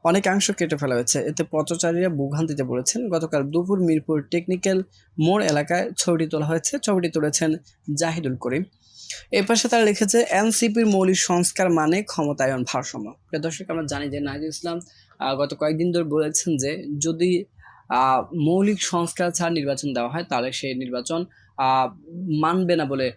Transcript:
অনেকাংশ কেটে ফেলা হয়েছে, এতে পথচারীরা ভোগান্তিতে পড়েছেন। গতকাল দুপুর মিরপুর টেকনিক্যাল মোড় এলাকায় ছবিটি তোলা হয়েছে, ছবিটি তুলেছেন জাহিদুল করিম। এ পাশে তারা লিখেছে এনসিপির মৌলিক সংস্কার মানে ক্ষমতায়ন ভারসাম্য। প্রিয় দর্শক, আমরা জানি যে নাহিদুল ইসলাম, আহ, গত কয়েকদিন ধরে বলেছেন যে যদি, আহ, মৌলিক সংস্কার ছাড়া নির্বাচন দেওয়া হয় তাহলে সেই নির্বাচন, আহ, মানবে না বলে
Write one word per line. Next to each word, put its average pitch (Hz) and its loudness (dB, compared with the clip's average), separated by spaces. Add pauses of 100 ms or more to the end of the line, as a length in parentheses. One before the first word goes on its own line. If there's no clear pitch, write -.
অনেকাংশ 196 2
কেটে 170 -2
ফেলা 135 0
হয়েছে, 156 0
এতে 156 -2
পথচারীরা 170 0
ভোগান্তিতে 147 -2
পড়েছেন। 131 -2
গতকাল 160 0
দুপুর 175 0
মিরপুর 156 2
টেকনিক্যাল 185 0 (360)
মোড় 190 4
এলাকায় 160 0
ছবিটি 160 0
তোলা 151 -2
হয়েছে, 165 -2
ছবিটি 185 0
তুলেছেন 156 0 (400)
জাহিদুল 160 -2
করিম। 135 -4 (680)
এ 202 2
পাশে 226 2
তারা 226 4
লিখেছে 214 4
এনসিপির 220 2
মৌলিক 190 4
সংস্কার 180 2
মানে 165 2
ক্ষমতায়ন 135 -2
ভারসাম্য। 123 -6
প্রিয় - -8
দর্শক, 165 -8
আমরা 165 -4
জানি 143 -6
যে 143 -6
নাহিদুল 147 -6
ইসলাম, 170 -8 (400)
আহ, 135 -2
গত 143 -2
কয়েকদিন 156 0
ধরে 170 0
বলেছেন 156 0
যে 143 -4 (160)
যদি, 170 0 (440)
আহ, 131 2
মৌলিক 185 2
সংস্কার 170 -2
ছাড়া 170 -2
নির্বাচন 139 -2
দেওয়া 120 -2
হয় 160 -6
তাহলে 127 -2
সেই 135 -6
নির্বাচন, 127 -4 (320)
আহ, 131 2 (460)
মানবে 175 2
না 156 0
বলে 131 -2